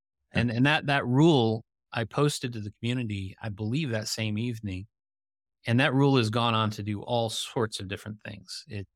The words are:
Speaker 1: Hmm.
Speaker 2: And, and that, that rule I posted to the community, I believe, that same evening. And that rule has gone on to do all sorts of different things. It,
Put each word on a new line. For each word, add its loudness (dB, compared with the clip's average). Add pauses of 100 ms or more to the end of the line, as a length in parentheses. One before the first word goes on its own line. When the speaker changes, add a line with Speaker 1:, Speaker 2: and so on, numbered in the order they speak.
(340)
Speaker 1:
Hmm. 0
Speaker 2:
And, 2
and 4
that, 2
that 0
rule 4 (260)
I -2
posted -2
to -8
the -8
community, -4
I -6
believe, -2
that -4
same -4
evening. -6 (800)
And 4
that 4
rule 4
has 4
gone 0
on 2
to -8
do -4
all -2
sorts -4
of -10
different -10
things. -14
It, -10